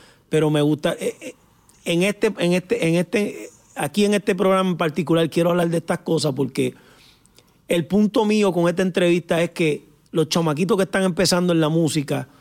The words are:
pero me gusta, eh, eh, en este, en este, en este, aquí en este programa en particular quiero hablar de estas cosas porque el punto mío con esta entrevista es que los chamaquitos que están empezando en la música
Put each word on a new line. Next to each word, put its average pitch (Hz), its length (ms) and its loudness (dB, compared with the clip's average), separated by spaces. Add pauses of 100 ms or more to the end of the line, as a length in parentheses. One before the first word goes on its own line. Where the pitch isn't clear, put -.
(300)
pero 156 200 2
me 151 120 2
gusta, 151 380 0
eh, - 220 -6
eh, - 140 -16 (500)
en 175 180 0
este, 202 360 0
en 175 140 0
este, 175 340 -2
en 165 80 2
este, - 540 -4 (260)
aquí 202 300 -2
en 208 80 2
este 202 200 0
programa 190 380 2
en 165 60 -2
particular 165 520 0
quiero 170 220 0
hablar 175 180 0
de 165 80 -2
estas 170 220 -4
cosas 147 340 -2
porque 127 400 -4 (960)
el 170 180 0
punto 208 400 2
mío 208 280 2
con 170 160 2
esta 180 120 -2
entrevista 175 600 0
es 170 100 -2
que 156 340 -2 (260)
los 156 180 0
chamaquitos 170 480 0
que 190 60 2
están 190 200 -2
empezando 180 500 0
en 165 80 2
la 151 80 2
música 147 580 -2 (140)